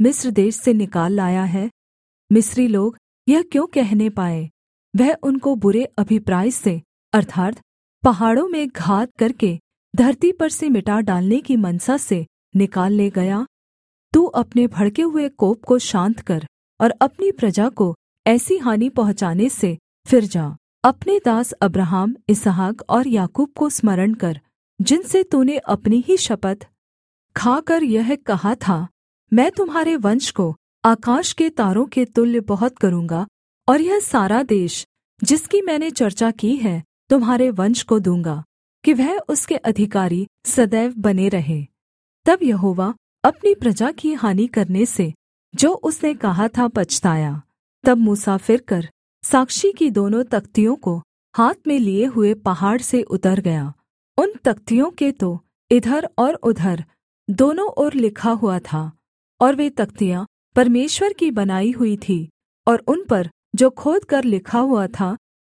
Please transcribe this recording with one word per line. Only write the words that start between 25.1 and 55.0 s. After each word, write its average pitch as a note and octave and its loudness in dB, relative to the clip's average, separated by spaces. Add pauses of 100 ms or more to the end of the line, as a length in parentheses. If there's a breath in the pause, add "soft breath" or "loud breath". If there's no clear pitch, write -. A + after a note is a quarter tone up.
तूने C#4+ 0
अपनी A3 0
ही F#4 4
शपथ G3+ -4 (800)
खाकर D#4 0
यह A#3 0
कहा G3+ -2
था, F3+ -2 (440)
"मैं B3+ 4
तुम्हारे E4 -2
वंश A3+ -2
को E3 -4 (280)
आकाश A#3+ 2
के D#4+ 0
तारों A3+ 0
के B3+ -2
तुल्य A#3 0
बहुत G#3 -2
करूँगा, F3 -2 (420)
और C#4+ 6
यह F#4+ 0
सारा A3 0
देश, G3+ -2 (380)
जिसकी D#4 0
मैंने D#4+ -2
चर्चा A3+ -2
की A3+ -2
है, F#3 -4 (260)
तुम्हारे B3 2
वंश G3+ -2
को A3 0
दूँगा, E3+ -2 (400)
कि D4+ 4
वह C4 0
उसके - -4
अधिकारी G3+ -2 (200)
सदैव A3+ 0
बने G3 2
रहे।" D#3 -4 (580)
तब F4 4
यहोवा G3 0 (300)
अपनी G4+ 2
प्रजा A#3+ -2
की D#4 -4
हानि A3 -2
करने G3+ 0
से, E3 -2 (420)
जो D4+ 2
उसने D#4 -4
कहा G3+ -2
था, A#3+ -2
पछताया। D#3+ -2 (420)
तब B3 4
मूसा G3+ 0
फिरकर F#3+ -2 (340)
साक्षी C4 0
की D#4+ 0
दोनों G#3 0
तख्तियों A3 0
को E3+ -4 (340)
हाथ A#3+ 2 (120)
में C#4+ 0
लिए G3+ 0
हुए A3 2
पहाड़ G3+ -2
से B3 -2
उतर F#3+ 0
गया। D3+ -4 (460)
उन G4 2 (120)
तख्तियों A#3+ 0
के C#4 -2